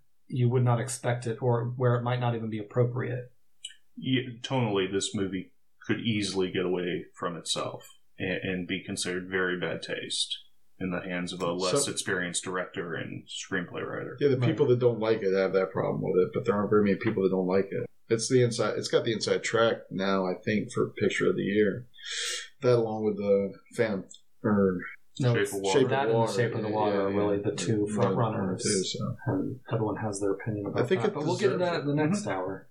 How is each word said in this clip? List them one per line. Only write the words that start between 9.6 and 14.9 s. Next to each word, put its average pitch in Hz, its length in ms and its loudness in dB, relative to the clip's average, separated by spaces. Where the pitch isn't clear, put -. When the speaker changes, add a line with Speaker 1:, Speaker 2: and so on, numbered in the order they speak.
Speaker 2:
taste - 540 -6
in 92 100 -4
the 87 100 -4
hands 90 320 -6
of 87 100 -8
a 85 100 -2
less 92 320 0
Speaker 3:
So 107 60 -4
Speaker 2:
experienced 90 540 -4
director 90 500 -6
and - 340 -8
screenplay - 580 -6
writer. - 340 -8
Speaker 3:
Yeah, 143 80 4
the 123 100 4
Speaker 1:
Right. 123 120 2
Speaker 3:
people 147 180 4
that 123 120 6
don't 120 200 4